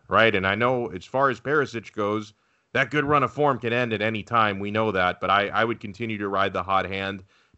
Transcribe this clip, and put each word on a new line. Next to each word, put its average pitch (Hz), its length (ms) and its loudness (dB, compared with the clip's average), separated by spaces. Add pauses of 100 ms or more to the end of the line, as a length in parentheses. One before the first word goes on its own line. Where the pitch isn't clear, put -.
right? 107 260 6
And 95 120 0
I 98 80 2
know 123 320 0
as 90 180 -10
far 135 240 0
as 120 100 -2
Perisic 117 540 -2
goes, 107 400 -4 (400)
that 127 180 0
good 143 140 0
run 143 180 2
of 117 80 0
form 143 280 0
can 117 160 -2
end 120 180 -2
at 101 80 0
any 110 220 -2
time. 107 360 0
We 104 120 -6
know 110 200 0
that, 90 300 0
but 92 80 -2
I, 101 200 4
I 107 180 0
would 113 140 -4
continue 110 360 -8
to 101 120 -4
ride 98 260 0
the 92 80 -2
hot 95 240 0
hand 98 380 -6 (340)